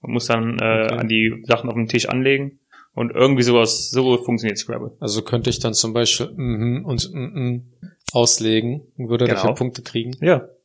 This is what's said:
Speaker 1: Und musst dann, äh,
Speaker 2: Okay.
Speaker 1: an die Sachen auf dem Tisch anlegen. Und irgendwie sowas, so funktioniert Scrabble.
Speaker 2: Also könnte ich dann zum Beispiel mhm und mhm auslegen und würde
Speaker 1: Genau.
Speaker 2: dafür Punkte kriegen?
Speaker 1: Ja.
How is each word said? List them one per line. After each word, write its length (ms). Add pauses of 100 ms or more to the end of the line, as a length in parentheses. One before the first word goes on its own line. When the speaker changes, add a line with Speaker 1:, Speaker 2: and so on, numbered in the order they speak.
Speaker 1:
Und 120
musst 180
dann, 300
äh, 240
Speaker 2:
Okay. 140
Speaker 1:
an 100
die 380
Sachen 220
auf 60
dem 140
Tisch 200
anlegen. 520 (340)
Und 200
irgendwie 280
sowas, 480
so 280
funktioniert 400
Scrabble. 420
Speaker 2:
Also 220
könnte 280
ich 80
dann 160
zum 180
Beispiel 420
mhm 520
und 260
mhm 600 (400)
auslegen 720 (140)
und 140
würde 160
Speaker 1:
Genau. 140
Speaker 2:
dafür 140
Punkte 280
kriegen? 380
Speaker 1:
Ja. 280 (160)